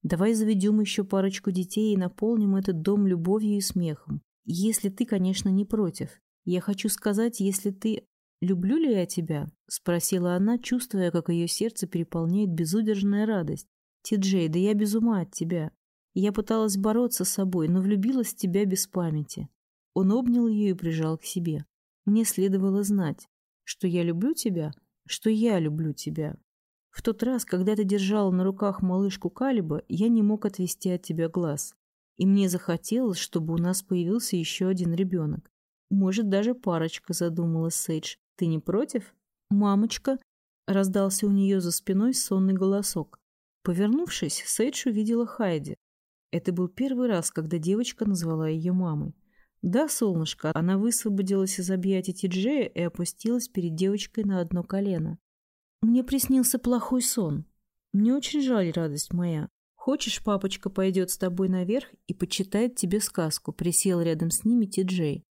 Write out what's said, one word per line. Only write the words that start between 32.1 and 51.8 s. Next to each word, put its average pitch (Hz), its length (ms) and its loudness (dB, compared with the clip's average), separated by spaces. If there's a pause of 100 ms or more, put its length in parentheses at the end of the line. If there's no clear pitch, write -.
И 185 100 2
мне 196 220 6
захотелось, 185 680 -2
чтобы 165 360 -2
у 170 40 2
нас 180 240 0
появился 185 540 0
еще 175 320 -2
один 180 260 0
ребенок. 170 560 -2 (400)
Может, 196 380 2
даже 208 260 2
парочка", 170 580 -2
задумалась 165 600 0
Сейдж. - 420 -4 (200)
"Ты 175 100 0
не 160 120 0
против?" 208 560 -4 (360)
"Мамочка!" 208 680 2 (480)
раздался 196 600 2
у 202 40 2
нее 196 300 4
за 175 120 -2
спиной 208 420 0
сонный 190 400 2
голосок. 190 640 -2 (440)
Повернувшись, 208 840 0
Сейдж 269 420 -2
увидела 226 380 0
Хайди. 156 500 -4 (540)
Это 170 220 -2
был 175 160 0
первый 254 400 -2
раз, 175 220 0
когда 160 280 -4
девочка 208 500 -2
назвала 165 400 0
ее 160 240 -2
мамой. 156 420 -2 (460)
"Да, 240 280 2
солнышко", 160 640 -2
она 175 220 0
высвободилась 196 840 0
из 180 100 -4
объятий 190 420 0